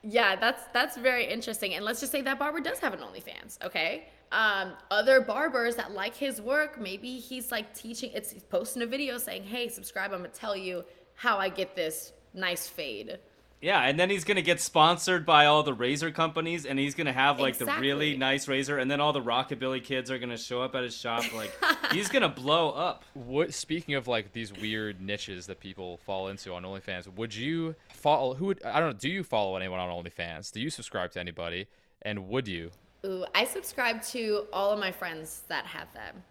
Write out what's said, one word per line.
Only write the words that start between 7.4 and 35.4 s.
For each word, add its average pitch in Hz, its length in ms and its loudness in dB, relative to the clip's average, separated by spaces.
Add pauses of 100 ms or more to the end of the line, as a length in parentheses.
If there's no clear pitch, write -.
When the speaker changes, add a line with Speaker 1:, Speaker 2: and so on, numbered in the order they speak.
Speaker 1:
like, 220 240 -4
teaching, - 400 -10
it's, - 160 -6
he's - 140 -20
posting - 380 -2
a 233 40 -2
video 254 320 -2
saying, 196 260 -6
"Hey, 233 240 -4
subscribe, 196 440 -6
I'm 190 80 -4
gonna 175 80 -8
tell 208 280 -6
you 185 280 -6 (300)
how 226 240 2
I 190 100 2
get 190 260 -2
this 160 380 -4 (220)
nice 180 340 -2
fade." 131 500 -8 (440)
Speaker 2:
Yeah, 180 200 4
and 139 160 4
then 180 120 6
he's 196 140 0
gonna 190 180 2
get 170 180 4
sponsored 170 680 6
by 147 200 10
all 151 180 8
the 147 80 0
razor 139 400 0
companies, 165 540 0
and 135 120 0
he's 139 160 2
gonna 151 180 0
have, 135 280 6
like, 131 160 2
the 127 80 -2
really 139 460 2
Speaker 1:
Exactly. 143 80 -2
Speaker 2:
nice 135 300 2
razor, 139 300 0
and 127 120 0
then 143 100 2
all 147 140 6
the 139 80 0
rockabilly 127 600 0
kids 131 300 -4
are 131 60 -4
gonna 120 180 -6
show 123 260 -4
up 131 140 -4
at 127 80 -2
his 117 120 -6
shop. 117 360 -2
Like, 110 180 -6 (220)
Speaker 1:
<laughs> - 200 -2
Speaker 2:
he's 196 180 0
gonna 240 180 4
blow 151 420 2
up. 151 340 -4 (100)
Speaker 3:
What, 139 400 0
speaking 160 400 -4
of, 127 120 -2
like, 113 280 0
these 113 180 -6
weird 107 480 -4
niches 95 460 -6
that 95 120 -10
people 92 380 -10
fall 95 320 -4
into 98 260 -10
on 87 100 -8
OnlyFans, 95 500 -8
would 110 200 -6
you 160 400 -4 (200)
follow, 135 400 4
who 147 120 -4
would, 196 160 -2
I 117 160 0
don't 160 120 4
know, 107 80 -8
do 131 100 -2
you 185 160 -2
follow 101 320 2
anyone 92 240 -4
on 90 80 -2
OnlyFans? 87 640 -8
Do 110 80 -8
you 135 100 -2
subscribe 92 420 -4
to 90 80 -6
anybody? 87 460 -6 (360)
And 101 260 -6
would 123 180 -2
you? 85 240 -6 (360)
Speaker 1:
Ooh, 185 180 -4 (100)
I 202 100 6
subscribe 240 640 -2
to 208 460 -2
all 196 200 2
of 208 60 0
my 196 140 -2
friends 160 560 -10